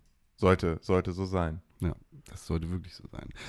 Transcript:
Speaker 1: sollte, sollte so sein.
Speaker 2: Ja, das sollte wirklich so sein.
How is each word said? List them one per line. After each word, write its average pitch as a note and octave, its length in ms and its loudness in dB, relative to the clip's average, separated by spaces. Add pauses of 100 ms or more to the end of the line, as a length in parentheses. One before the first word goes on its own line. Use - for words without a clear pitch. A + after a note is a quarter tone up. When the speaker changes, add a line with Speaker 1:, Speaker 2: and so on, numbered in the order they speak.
(360)
Speaker 1:
sollte, F#2 480 4
sollte F#2 300 2
so F#2+ 120 -4
sein. F2+ 360 0 (180)
Speaker 2:
Ja, E2+ 160 -2 (340)
das - 160 -16
sollte E2 240 -2
wirklich F2 240 -6
so - 180 -18
sein. - 160 -12 (220)